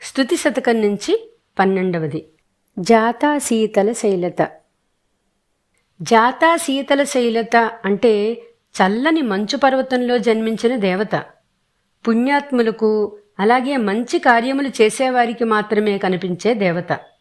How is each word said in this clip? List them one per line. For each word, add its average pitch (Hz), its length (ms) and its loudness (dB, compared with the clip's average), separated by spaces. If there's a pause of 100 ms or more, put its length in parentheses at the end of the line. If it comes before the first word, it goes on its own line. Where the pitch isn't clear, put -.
స్తుతి - 340 -2
శతకం 247 460 0
నుంచి 214 500 -2 (280)
పన్నెండవది. 185 680 0 (540)
జాతా 233 580 2
శీతల 214 540 0
శైలత. 180 580 -2 (1500)
జాతా 254 540 2
శీతల 277 480 0
శైలత 233 520 0 (300)
అంటే 208 480 2 (420)
చల్లని 247 460 2
మంచు 214 360 -2
పర్వతంలో 262 600 0
జన్మించిన 220 580 0
దేవత. 190 480 -2 (840)
పుణ్యాత్ములకు 226 1120 0 (220)
అలాగే 247 380 2
మంచి 233 420 -2
కార్యములు 269 480 2
చేసేవారికి 240 760 0
మాత్రమే 208 540 0
కనిపించే 190 560 -2
దేవత. 175 380 -2 (300)